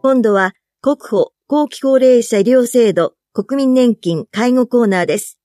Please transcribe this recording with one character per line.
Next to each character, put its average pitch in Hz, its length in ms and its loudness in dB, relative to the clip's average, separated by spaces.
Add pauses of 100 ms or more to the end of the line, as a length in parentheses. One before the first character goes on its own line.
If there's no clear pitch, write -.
今 262 200 0
度 214 120 2
は、 190 200 -2 (260)
国 277 160 -2 (140)
保、 175 220 -2 (140)
後 294 220 -2
期 - 120 -16
高 269 180 0
齢 254 240 4
者 220 160 -2
医 196 40 2
療 247 240 2
制 226 260 2
度、 165 220 -2 (180)
国 269 340 -4
民 254 80 2
年 247 220 2
金、 165 340 -6
介 247 220 -2
護 254 140 0
コ 247 160 0
ー 226 40 0
ナ 185 160 -2
ー 170 40 -4
で 151 120 -2
す。 - 260 -14